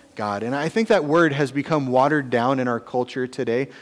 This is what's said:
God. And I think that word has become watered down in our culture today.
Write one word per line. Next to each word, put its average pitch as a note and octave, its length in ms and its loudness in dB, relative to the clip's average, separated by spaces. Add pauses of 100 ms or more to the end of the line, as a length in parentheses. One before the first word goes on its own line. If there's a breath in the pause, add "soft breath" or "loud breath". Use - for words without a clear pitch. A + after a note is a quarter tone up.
(160 loud breath)
God. G#2 260 -4
And A#2+ 140 -4
I D3 120 -2
think A3 200 0
that F#3+ 160 4
word D#3+ 280 4
has C#3 200 -2
become C#3+ 360 -2
watered C3 420 2
down B2 280 2
in B2+ 100 -2
our A#2 120 -2
culture B2 460 -4
today. B2+ 420 -4 (140 loud breath)